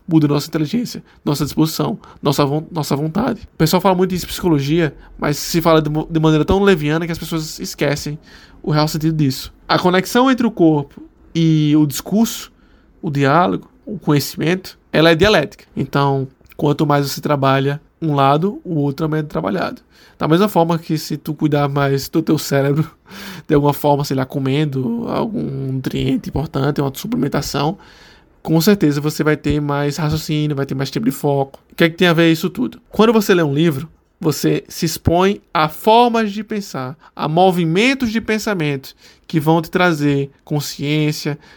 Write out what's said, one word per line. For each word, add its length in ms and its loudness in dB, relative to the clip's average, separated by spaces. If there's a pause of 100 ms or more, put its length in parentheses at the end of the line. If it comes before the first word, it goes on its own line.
muda 200 4
nossa 200 0
inteligência, 560 -4 (220)
nossa 200 -2
disposição, 520 -2 (240)
nossa 240 2
von-, 240 -2
nossa 260 -4
vontade. 460 -2 (120)
O 40 -20
pessoal 240 2
fala 140 2
muito 180 0
isso 120 -6
em 20 -12
psicologia, 680 0 (220)
mas 200 -2
se 240 -2
fala 200 4
de 80 -2
mo-, 180 -2
de 120 -2
maneira 260 4
tão 160 2
leviana 460 2
que 40 -4
as 60 -6
pessoas 420 -8
esquecem 600 -4 (420)
o 80 -6
real 180 2
sentido 300 -2
disso. 340 -2 (160)
A 120 2
conexão 500 2
entre 160 0
o 60 0
corpo 500 0 (320)
e 420 2
o 120 4
discurso, 640 -2 (500)
o 80 -6
diálogo, 580 0 (160)
o 140 -10
conhecimento, 800 -2 (140)
ela 180 4
é 60 6
dialética. 500 0 (100)
Então, 520 0 (280)
quanto 300 0
mais 240 2
você 100 -10
trabalha 600 0 (200)
um 140 -2
lado, 480 2
o 120 -6
outro 300 -2
também 140 -2
é 40 -2
trabalhado. 580 -6 (360)
Da 100 -4
mesma 200 4
forma 300 2
que 200 -4
se 200 -8
tu 160 -8
cuidar 340 0
mais 400 0
do 140 -2
teu 160 2
cérebro, 520 0 (280)
<laughs> 300 -16
de 60 0
alguma 200 4
forma, 320 0
sei 100 -4
lá, 100 -2
comendo 840 -2
algum 640 -4
nutriente 560 -4
importante, 520 -2
uma 120 -2
suplementação, 840 -4 (640)
com 180 2
certeza 420 2
você 220 -2
vai 140 0
ter 240 -2
mais 360 -2
raciocínio, 580 -2
vai 100 -2
ter 100 -6
mais 160 -4
tempo 140 -4
de 60 2
foco. 480 -2 (120)
O 40 -20
que 100 2
é 40 6
que 80 -10
tem 100 4
a 60 6
ver 180 4
isso 180 -2
tudo? 400 -6
Quando 240 4
você 200 4
lê 80 4
um 120 0
livro, 360 0 (340)
você 460 0
se 160 -6
expõe 560 0 (120)
a 140 2
formas 640 2
de 120 -8
pensar, 540 -8 (160)
a 140 -6
movimentos 840 2
de 120 -2
pensamento 760 -4 (320)
que 120 -2
vão 220 4
te 80 -6
trazer 600 0 (140)
consciência, 920 -4 (200)